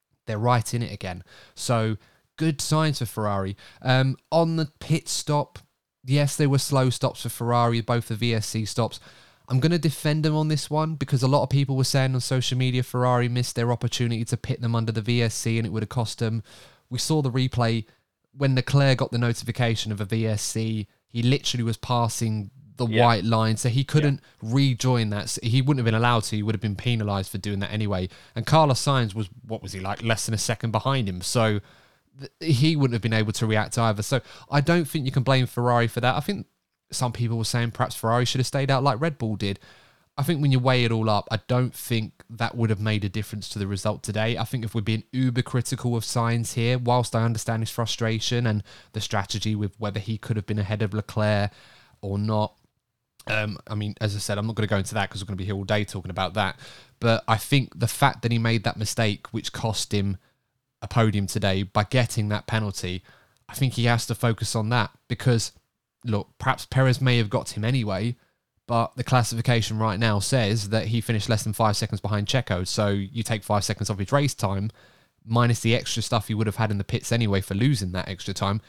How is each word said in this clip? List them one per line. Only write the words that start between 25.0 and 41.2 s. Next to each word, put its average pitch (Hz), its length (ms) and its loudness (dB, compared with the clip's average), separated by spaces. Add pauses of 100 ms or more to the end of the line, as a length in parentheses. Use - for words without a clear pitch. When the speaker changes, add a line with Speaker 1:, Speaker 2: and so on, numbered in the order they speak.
Speaker 1:
that. 101 120 -4
S-, - 180 -6
he 120 200 2
wouldn't 135 180 2
have 120 60 0
been 110 100 2
allowed 117 280 4
to. - 120 -4
He 107 80 0
would 107 100 0
have 101 80 -2
been 104 140 -2
penalised 104 560 -2
for 107 60 -8
doing 98 220 -4
that 101 120 -4
anyway. 101 380 -2 (260)
And 113 100 -4
Carlos 151 360 4
Sainz 120 340 0
was, 107 140 -4 (180)
what 110 160 -8
was 95 80 -12
he, 95 80 -8
like, 95 240 -6
less 113 220 0
than 113 100 -2
a - 20 0
second 113 340 -2
behind 123 360 0
him, 90 140 -6
so 107 400 2 (580)
th-, 135 120 -14 (100)
he 156 340 4
wouldn't 135 180 2
have 113 80 0
been 113 120 0
able 110 180 2
to - 140 -2
react 107 320 0
either. 110 260 0
So 131 160 0 (320)
I 143 80 4
don't 165 240 4
think 143 220 -4
you 131 60 -2
can 127 120 2
blame 131 220 4
Ferrari 120 420 2
for 113 140 -4
that. 123 140 2
I - 40 0
think 196 280 -6 (440)
some 123 220 -2
people 117 240 -2
were 110 80 -2
saying 117 260 0
perhaps - 240 -2
Ferrari 117 300 2
should 127 140 -2
have 123 80 2
stayed 139 220 -2
out 131 140 2
like 131 160 2
Red 156 180 -2
Bull 107 200 -2
did. 98 200 -2 (600)
I 143 60 -2
think 143 180 0
when 143 120 4
you 127 60 6
weigh 123 260 4
it 117 80 2
all 110 160 2
up, 104 200 2